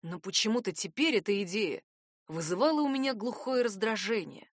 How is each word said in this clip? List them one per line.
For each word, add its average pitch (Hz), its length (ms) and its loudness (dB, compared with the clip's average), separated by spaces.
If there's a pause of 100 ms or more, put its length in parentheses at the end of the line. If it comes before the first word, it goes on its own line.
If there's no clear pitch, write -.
Но 165 160 -8
почему-то 214 540 0
теперь 247 440 0
эта 202 260 2
идея 185 400 -2 (460)
вызывала 180 520 2
у 294 80 2
меня 269 260 0
глухое 247 480 -2
раздражение. 202 960 -2